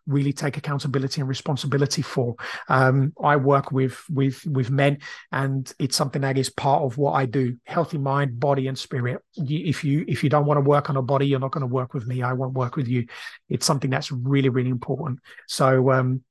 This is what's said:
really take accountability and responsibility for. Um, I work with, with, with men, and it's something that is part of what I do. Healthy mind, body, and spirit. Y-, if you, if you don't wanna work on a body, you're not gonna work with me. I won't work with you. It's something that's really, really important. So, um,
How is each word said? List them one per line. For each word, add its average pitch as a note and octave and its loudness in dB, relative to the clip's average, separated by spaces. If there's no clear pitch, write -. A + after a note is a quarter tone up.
really C#3 2
take D3 -4
accountability C#3 -4
and C3+ -2
responsibility C#3 -2
for. A#2+ -2
Um, C3 4
I D3 4
work C#3 2
with, C3 -2
with, C3+ 0
with C3 -2
men, C#3+ 2
and C3+ -2
it's C3 -2
something C#3 0
that C3+ 0
is C3 0
part D3 2
of B2 -2
what C#3+ 2
I C#3 2
do. B2+ 0
Healthy E3 -2
mind, C#3 0
body, C3+ 2
and C3 -6
spirit. B2 -4
Y-, D3+ -4
if - -2
you, D3 0
if - -2
you C#3+ 4
don't D3 4
wanna C#3+ 2
work C#3+ 4
on C#3 0
a C3+ 0
body, C3+ 2
you're C#3 2
not C3 -4
gonna C#3 -4
work B2+ -2
with B2 -6
me. B2+ -4
I B2+ -2
won't C3 -4
work B2+ -2
with C3+ -2
you. A#2+ 0
It's - -2
something C#3 0
that's C#3 -4
really, C3+ 2
really B2+ 0
important. C3 -4
So, C3 4
um, B2+ 0